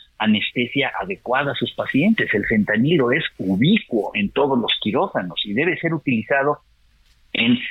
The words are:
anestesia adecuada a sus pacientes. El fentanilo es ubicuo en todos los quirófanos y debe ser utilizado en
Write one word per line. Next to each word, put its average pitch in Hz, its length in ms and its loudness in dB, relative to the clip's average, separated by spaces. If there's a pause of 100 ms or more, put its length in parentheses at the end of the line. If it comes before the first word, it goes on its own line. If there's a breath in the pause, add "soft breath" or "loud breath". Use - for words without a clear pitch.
(200)
anestesia 120 720 0 (100)
adecuada 123 500 -4
a 127 40 -6
sus - 180 -4
pacientes. 135 600 0
El 104 120 0
fentanilo 120 680 2
es 147 120 0 (160)
ubicuo 107 760 2
en 101 160 -2
todos 135 280 2
los 110 220 0
quirófanos 110 640 -2
y 104 100 -6
debe 160 260 0
ser 165 160 -2
utilizado 139 640 0 (720)
en 120 240 2 (140 loud breath)